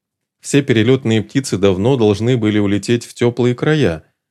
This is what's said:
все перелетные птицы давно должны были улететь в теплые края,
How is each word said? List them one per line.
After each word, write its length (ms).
все 220
перелетные 600
птицы 360
давно 380
должны 400
были 220
улететь 460
в 80
теплые 420
края, 500